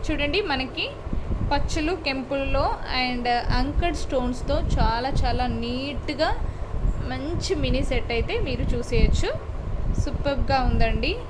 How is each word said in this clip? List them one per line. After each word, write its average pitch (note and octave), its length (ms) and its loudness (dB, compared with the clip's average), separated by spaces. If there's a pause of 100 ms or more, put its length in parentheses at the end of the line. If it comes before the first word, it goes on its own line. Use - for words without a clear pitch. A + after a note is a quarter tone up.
చూడండి, D4 340 0 (120)
మనకి C4 340 -4 (640)
పచ్చలు D4+ 420 0 (140)
కెంపుల్లో C#4 580 0 (380)
and B3 240 -2 (320)
అంకడ్ D4 440 0
స్టోన్స్తో B3+ 540 -2 (200)
చాలా A#3+ 340 2 (120)
చాలా B3 240 0 (140)
నీట్‌గా C4+ 680 -2 (840)
మంచి C#4+ 420 -2 (100)
మినీ B3+ 160 2 (100)
సెట్ A#3+ 260 0
అయితే A3+ 180 0 (140)
మీరు B3+ 160 -2 (100)
చూసేయచ్చు. A#3+ 560 4 (720)
సూపర్గా C4+ 560 2 (120)
ఉందండి. A3+ 400 4 (200)